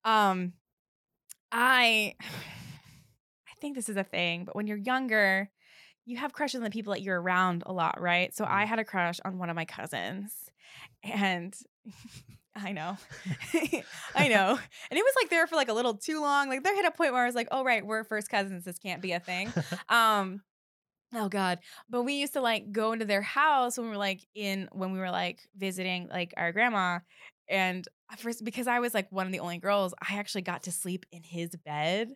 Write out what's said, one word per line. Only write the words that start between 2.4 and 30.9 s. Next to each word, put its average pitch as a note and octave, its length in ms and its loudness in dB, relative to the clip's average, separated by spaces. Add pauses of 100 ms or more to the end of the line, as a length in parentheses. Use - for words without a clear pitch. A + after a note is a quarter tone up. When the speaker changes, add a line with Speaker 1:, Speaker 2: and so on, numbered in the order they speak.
Speaker 1:
think C#4+ 140 -6
this A3 140 -4
is G3+ 80 -2
a F#3+ 60 0
thing, F3 420 -2
but - 100 -12
when G#3+ 100 -2
you're G#3 120 -4
younger, G#3 760 2 (540)
you A#3+ 120 -10
have C#4 160 -6
crushes C4+ 260 -2
on A#3 40 -2
the G#3+ 60 -2
people G#3 240 -4
that - 80 -4
you're F#3+ 200 0
around F3+ 440 2
a F#3 80 -8
lot, E3+ 280 0
right? F3 340 2
So G#3+ 100 0
I G3+ 200 2
Speaker 2:
Mm. - 0 -
Speaker 1:
had A3+ 140 0
a A3 60 -4
crush F3 400 0
on F#3 140 -4
one F3 100 -4
of E3 60 -4
my E3 100 -2
cousins, D#3 680 -8 (720)
and G3 520 -2 (300)
<laughs> - 680 -20
I G3+ 160 -8
know. F3+ 260 -6 (280)
<laughs> - 280 -4
Speaker 2:
<laughs> D#4 300 0 (320)
Speaker 1:
I C#4+ 140 6
know. G#3 280 6 (340)
And C#4 80 2
it G#4+ 40 4
was, C5+ 180 6
like, E4+ 80 2
there E4+ 180 6
for, E4 80 -4
like, C4+ 140 4
a G#3+ 40 2
little A#3 240 2
too D#4 240 -4
long. C#4+ 280 2
Like, C4+ 140 -2
there G4+ 120 4
hit G4 100 2
a D#4+ 60 4
point D#4 220 2
where B3 100 4
I - 20 4
was A#3+ 100 -2
like, A#3 160 0
"Oh, C4+ 140 0
right, A3+ 200 2
we're A3 200 -2
first G#3 240 -4
cousins. G3 360 -2
This F3 140 -10
can't F3+ 220 -6
be F#3 120 -4
a F3 60 0
thing." F#3 320 -4 (200)
Speaker 2:
<laughs> - 180 -10
Speaker 1:
Um, G#3 520 4 (720)
oh, G#3 140 -2
God. F#3 300 0 (300)
But A#3+ 140 0
we C#4 120 0
used C#4+ 180 -2
to, C#4 80 0
like, A3 300 0
go A3 220 2
into A3+ 120 -2
their G3+ 180 2
house C4+ 540 4
when A#3 100 -4
we A3+ 40 -6
were, G#3 60 -4
like, G3 280 -2 (100)
in, G3 380 -4
when F#3 200 -4
we F#3+ 60 -4
were, F#3 120 -4
like, F3+ 280 -2 (180)
visiting, F#3 520 -4
like, F3 280 -4
our E3+ 160 0
grandma. G3 460 0 (500)
And F#3 360 0 (260)
at A3 80 -16
first, A#3 260 -8
because A#3+ 220 -4
I A#3+ 120 2
was, A#3+ 140 0
like, G3 180 -2
one F#3 160 -2
of F#3 60 -4
the F#3 80 -4
only F3 180 -6
girls, G3 420 2
I G3 160 -4
actually G3+ 260 -4
got F3 200 -6
to F3+ 100 -8
sleep F3+ 380 -6